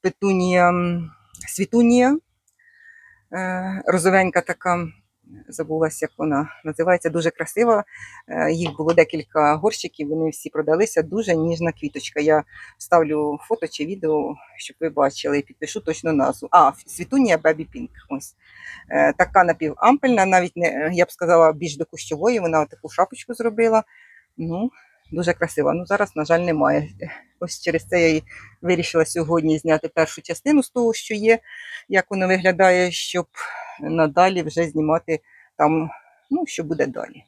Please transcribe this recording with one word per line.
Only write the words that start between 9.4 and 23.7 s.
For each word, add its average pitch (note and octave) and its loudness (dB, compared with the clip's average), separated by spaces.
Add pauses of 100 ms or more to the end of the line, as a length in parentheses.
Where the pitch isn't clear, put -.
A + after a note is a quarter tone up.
горщиків, D3+ -4
вони D#3+ -2
всі - -12
продалися. D#3 0
Дуже F#3 -2
ніжна E3 -2
квіточка. - -8
Я D3+ 2 (340)
вставлю D3+ 0 (100)
фото A3 -4
чи - -8
відео, D#3 -4 (220)
щоб - -18
ви D#3+ -4
бачили, C#3+ -2
і C#3+ -2
підпишу - -12
точно D#3+ -6
назву. C3+ -2
А, D3 6 (140)
Світунія G#3 0
Baby D#3+ 0 (100)
Pink. - -12 (180)
Ось. - -10 (560)
Е, D3 2
така F3+ 4
напівампельна, G3 2
навіть F#3 2
не, D#3+ -2
я F3 2
б - -8
сказала, E3 4
більш D3+ -8
до D#3+ -6
кущової. F3+ -4
Вона D#3+ 0
таку - -16
шапочку - -4
зробила. A3 0 (540)